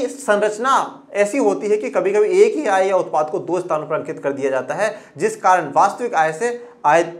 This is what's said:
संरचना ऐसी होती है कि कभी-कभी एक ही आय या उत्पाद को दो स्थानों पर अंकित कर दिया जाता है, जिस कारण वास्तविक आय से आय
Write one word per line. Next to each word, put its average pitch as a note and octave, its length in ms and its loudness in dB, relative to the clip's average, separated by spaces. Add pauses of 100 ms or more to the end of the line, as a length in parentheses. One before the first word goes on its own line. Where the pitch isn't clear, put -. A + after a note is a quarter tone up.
संरचना G#3 960 0 (120)
ऐसी G3+ 240 2
होती G#3 300 0
है G#3 100 2
कि A#3 120 -4
कभी-कभी G3+ 380 2 (140)
एक A3+ 140 4
ही D4+ 120 -2
आय F#3+ 200 2
या F#3+ 80 0
उत्पाद D#3+ 340 0
को F#3+ 100 -4
दो F3 200 -4
स्थानों D#3+ 280 -4
पर D#3 80 -4
अंकित D3 240 -6
कर C#3 140 -2
दिया C3+ 180 -2
जाता C3 220 -4
है, G3+ 220 -2 (220)
जिस G#3+ 180 -2
कारण F3+ 360 2
वास्तविक G3 420 0
आय D#3+ 200 2
से A#3+ 340 -6 (180)
आय D#3+ 180 4 (160)